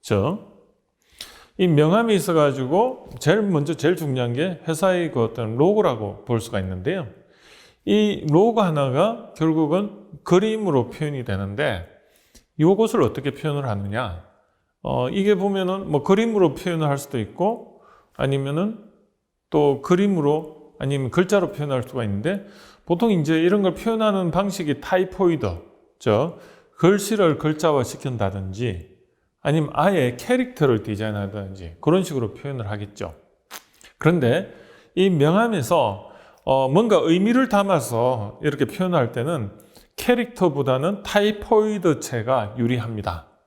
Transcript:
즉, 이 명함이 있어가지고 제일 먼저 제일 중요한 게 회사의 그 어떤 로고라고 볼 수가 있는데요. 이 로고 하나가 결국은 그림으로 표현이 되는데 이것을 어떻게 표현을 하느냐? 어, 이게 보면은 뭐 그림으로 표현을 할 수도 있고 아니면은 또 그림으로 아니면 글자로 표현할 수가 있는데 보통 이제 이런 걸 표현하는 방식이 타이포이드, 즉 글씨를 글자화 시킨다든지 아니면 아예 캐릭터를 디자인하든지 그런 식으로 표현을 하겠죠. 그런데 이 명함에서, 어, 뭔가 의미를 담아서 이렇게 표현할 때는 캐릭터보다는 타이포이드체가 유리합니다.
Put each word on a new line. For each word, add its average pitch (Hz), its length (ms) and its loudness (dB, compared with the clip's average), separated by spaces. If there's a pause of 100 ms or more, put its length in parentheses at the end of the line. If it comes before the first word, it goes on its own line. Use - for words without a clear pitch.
즉, 113 480 -2 (1080)
이 190 80 4
명함이 175 480 4
있어가지고 156 920 0 (100)
제일 185 220 2
먼저 165 320 0
제일 170 240 0
중요한 131 340 -2
게 160 340 -4
회사의 175 460 0
그 123 100 -2
어떤 113 360 -4
로고라고 139 680 0
볼 117 160 0
수가 101 220 -6
있는데요. 98 460 -6 (760)
이 208 480 2
로고 214 300 4
하나가 160 720 0
결국은 160 560 0 (320)
그림으로 190 680 2
표현이 143 360 -6
되는데 101 600 -4 (720)
이것을 196 440 2
어떻게 135 300 -2
표현을 143 360 -6
하느냐? 101 580 -6 (560)
어, 127 280 -2
이게 196 260 2
보면은 190 560 -2
뭐 147 120 0
그림으로 202 500 2
표현을 160 340 -4
할 139 100 0
수도 135 220 -6
있고 190 640 -6 (340)
아니면은 139 640 -2 (680)
또 147 320 2
그림으로 170 1000 0
아니면 135 320 -2
글자로 185 400 2
표현할 139 320 -4
수가 120 220 -6
있는데 117 400 -4 (400)
보통 175 260 2
이제 160 260 2
이런 180 260 2
걸 185 100 2
표현하는 214 580 0
방식이 180 480 -2
타이포이드, 175 800 0 (420)
즉 123 380 2 (400)
글씨를 196 600 2
글자화 151 460 0
시킨다든지 98 1120 -6 (440)
아니면 151 320 0
아예 147 440 0
캐릭터를 160 680 0
디자인하든지 98 1000 -6
그런 180 220 2
식으로 131 300 -6
표현을 127 360 -10
하겠죠. 101 460 -10 (840)
그런데 160 560 2 (420)
이 190 140 4
명함에서, 156 1000 2 (340)
어, 135 260 2
뭔가 196 320 4
의미를 202 480 2
담아서 123 920 0
이렇게 143 240 0
표현할 175 460 0
때는 123 400 -4 (440)
캐릭터보다는 180 1080 0
타이포이드체가 180 1500 0
유리합니다. 113 720 -4 (180)